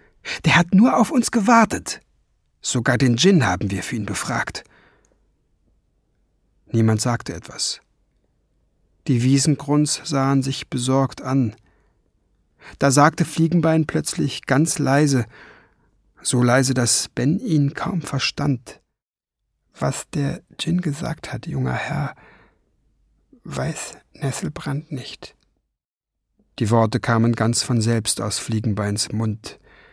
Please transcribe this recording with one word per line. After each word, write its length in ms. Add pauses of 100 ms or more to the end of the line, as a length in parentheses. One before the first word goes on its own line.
(460)
Der 100
hat 180
nur 240
auf 140
uns 200
gewartet." 680 (640)
Sogar 320
den 200
Djinn 280
haben 240
wir 140
für 140
ihn 80
befragt. 580 (2000)
Niemand 300
sagte 320
etwas. 480 (1300)
Die 140
Wiesengrunds 840
sahen 360
sich 280
besorgt 520
an. 340 (1200)
Da 100
sagte 360
Fliegenbein 600
plötzlich 600
ganz 340
leise, 460 (960)
so 200
leise, 320
dass 360
Ben 280
ihn 360
kaum 280
verstand: 800 (1000)
"Was 340
der 300 (160)
Djinn 220
gesagt 540
hat, 140
junger 260
Herr, 420 (1300)
weiß 540 (160)
Nesselbrand 800
nicht." 420 (1200)
Die 100
Worte 320
kamen 320
ganz 280
von 200
selbst 400
aus 180
Fliegenbeins 720
Mund, 480 (340)